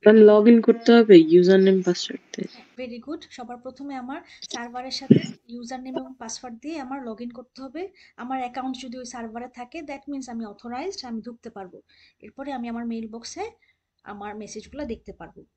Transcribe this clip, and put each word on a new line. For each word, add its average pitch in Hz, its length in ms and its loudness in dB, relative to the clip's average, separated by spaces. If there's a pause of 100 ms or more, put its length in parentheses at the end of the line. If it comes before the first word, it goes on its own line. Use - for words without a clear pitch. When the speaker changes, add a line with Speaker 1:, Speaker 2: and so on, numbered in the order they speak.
Speaker 1:
ম্যাম, 214 100 8
log 214 380 8
in 226 80 4
করতে 233 300 2
হবে 220 260 10
ইউজার 175 420 6
নেম 190 220 4
পাসওয়ার্ড - 540 -6
দিয়ে। - 160 -10
Speaker 2:
হ্যাঁ, - 140 -20 (100)
very 240 320 -16
good। 330 220 -14
সবার 240 260 -18
প্রথমে 262 380 -16
আমার 262 260 -12 (220)
সার্ভারের 247 480 -14
সাথে - 300 2 (280)
ইউজার 240 320 -16
নেম 262 160 -14
এবং 262 220 -14
পাসওয়ার্ড 233 440 -16
দিয়ে 302 180 -14
আমার 269 260 -14
log 220 200 -16
in 240 80 -16
করতে 240 280 -20
হবে। 311 300 -16 (240)
আমার 262 220 -12
অ্যাকাউন্ট 254 400 -10
যদি 254 200 -16
ওই 247 80 -16
সার্ভারে 233 420 -14
থাকে, 247 340 -18
that 285 180 -16 (100)
means 269 200 -12
আমি 226 140 -10
অথরাইজড, 247 600 -12
আমি 226 180 -12
ঢুকতে 233 280 -18
পারবো। 190 320 -20 (380)
এরপরে 269 320 -16
আমি 240 160 -10
আমার 233 180 -10
মেইল 226 220 -8
বক্সে 233 420 -14 (520)
আমার 208 340 -14
মেসেজগুলো 214 480 -14
দেখতে 226 280 -14
পারবো। 165 320 -20 (120)